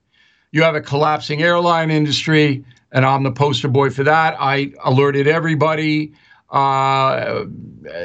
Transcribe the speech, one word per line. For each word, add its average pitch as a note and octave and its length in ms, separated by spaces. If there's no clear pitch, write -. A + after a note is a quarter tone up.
You D#3 100
have D#3+ 120
a D3 60
collapsing D3+ 600
airline E3+ 480
industry, D3+ 720
and C3 120
I'm C3+ 200
the C3 80
poster C#3+ 360
boy C3+ 220
for C#3 140
that. D#3+ 340
I C#3 340
alerted C#3 420
everybody, D#3 840
uh, C3+ 920